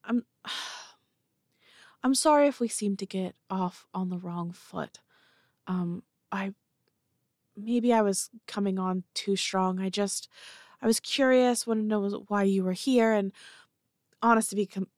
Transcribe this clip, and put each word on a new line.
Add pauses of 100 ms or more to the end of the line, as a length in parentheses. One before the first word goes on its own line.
I'm, (200)
<sighs>
I'm
sorry
if
we
seem
to
get (160)
off
on
the
wrong
foot. (680)
Um, (280)
I, (1040)
maybe
I
was (160)
coming
on (100)
too
strong.
I
just, (520)
I
was
curious,
wanted
to
know
why
you
were
here,
and (880)
honest
to
be
com-,